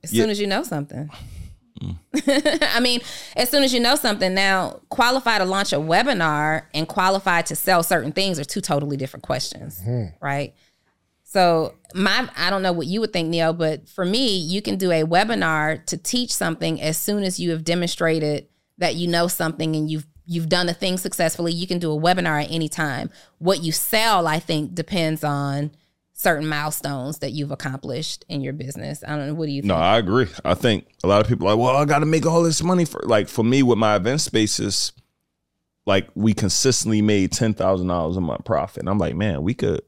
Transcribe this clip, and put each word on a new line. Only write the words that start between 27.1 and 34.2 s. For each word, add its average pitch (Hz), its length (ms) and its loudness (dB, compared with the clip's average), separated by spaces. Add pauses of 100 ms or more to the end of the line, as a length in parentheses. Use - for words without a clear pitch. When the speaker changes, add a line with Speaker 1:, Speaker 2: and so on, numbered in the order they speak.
Speaker 1:
that 143 120 -6
you've 147 180 -6
accomplished 143 760 -8
in 143 140 -6
your 135 100 -6
business. 147 560 -10
I 151 80 -6
don't 143 120 -6
know. 151 60 -4
What 160 120 -4
do 143 60 -4
you 139 100 -6
think? 101 80 -2
Speaker 2:
No, 87 60 2
I 90 200 4
agree. 117 300 2 (180)
I 87 80 2
think 107 320 2 (180)
a - 40 0
lot 104 160 6
of 107 60 0
people 104 200 0
are 104 60 4
like, 120 100 2
"Well, 127 100 4
I 147 120 4
gotta 147 180 2
make 160 220 2
all 165 160 4
this 165 200 2
money 175 220 4
for," - 200 -6
like, 107 240 4
for - 140 -2
me 127 200 4
with 120 160 6
my 107 180 4
event 120 240 0